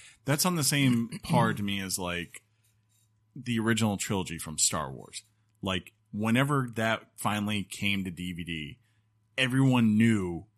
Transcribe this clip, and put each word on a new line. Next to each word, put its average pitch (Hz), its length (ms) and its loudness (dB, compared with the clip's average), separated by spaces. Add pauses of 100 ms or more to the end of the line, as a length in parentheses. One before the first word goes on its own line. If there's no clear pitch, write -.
(260)
that's 151 220 0
on 180 80 0
the 156 80 -2
same 131 460 2
<clears throat> - 140 -14
par 113 300 2
to 101 80 -6
me 101 180 -4
as, 95 200 -6
like, 87 420 -6 (920)
the 123 240 -2
original 110 360 2
trilogy 92 440 -4
from 78 180 -10
Star 76 340 0
Wars. 55 320 -14 (380)
Like, 92 320 -4 (180)
whenever 123 640 0
that 113 280 0 (120)
finally 104 480 -2
came 101 400 -4
to 92 80 -6
D 90 220 -8
V 87 100 -8
D, 78 360 -8 (580)
everyone 127 600 4
knew 98 480 2 (120)